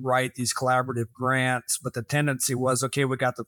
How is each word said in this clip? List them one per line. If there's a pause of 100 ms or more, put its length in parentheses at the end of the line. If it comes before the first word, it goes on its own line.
write
these
collaborative
grants,
but
the
tendency
was,
"Okay,
we
got
the